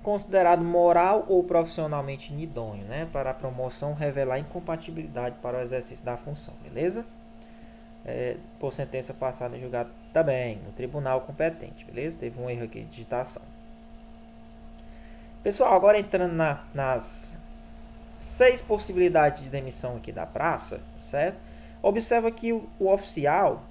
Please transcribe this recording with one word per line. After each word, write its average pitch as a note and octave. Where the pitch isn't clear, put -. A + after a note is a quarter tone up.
Considerado F#3+
moral F3
ou F#3
profissionalmente D3+
inidôneo, A#2+
né, C3+
para C3+
a -
promoção B2+
revelar C#3
incompatibilidade D#3
para B2
o B2+
exercício B2
da A#2+
função, D3
beleza? F3+
É, B2
por C3+
sentença C3
passada B2
em -
julgado B2
também, B2+
no G#2+
tribunal C3
competente, D#3
beleza? D3+
Teve A#2+
um B2
erro A#2+
aqui A2+
de A2
digitação. A#2
Pessoal, G3+
agora G3+
entrando F#3
na, D#3
nas C3
seis B3+
possibilidades F3
de C3
demissão B2+
aqui -
da E2
praça, -
certo? D#3+
Observa A3+
que A#3
o, A3
o G3
oficial E3+